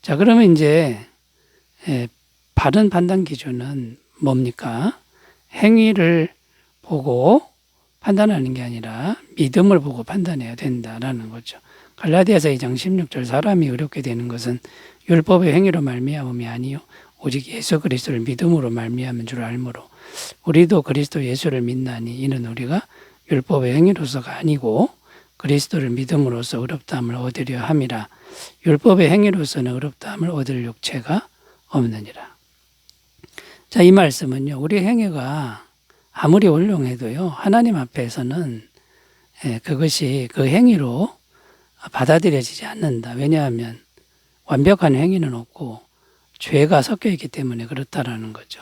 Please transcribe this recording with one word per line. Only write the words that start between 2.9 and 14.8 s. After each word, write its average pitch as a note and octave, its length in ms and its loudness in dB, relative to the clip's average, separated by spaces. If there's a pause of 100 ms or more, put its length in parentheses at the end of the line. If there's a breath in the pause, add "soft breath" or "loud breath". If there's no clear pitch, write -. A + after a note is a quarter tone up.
기준은 C3 760 -8 (220)
뭡니까? C3 760 -2 (560 soft breath)
행위를 G3 760 4 (520)
보고 C#3 600 2 (580)
판단하는 G3 540 0
게 B2+ 80 -8
아니라 A#2+ 560 -8 (180)
믿음을 E3+ 440 4
보고 C3+ 240 -4
판단해야 D3+ 520 -4
된다라는 A#2 720 -6
거죠. A#2 300 -18 (360 soft breath)
갈라디아서 F3 560 4
이 C3+ 60 0
장 B2 180 -4
십육 F3+ 360 -2
절, B2+ 140 -6
"사람이 D#3 420 0
의롭게 C#3 340 -6
되는 A#2+ 260 -6
것은 A#2+ 320 -6 (500 loud breath)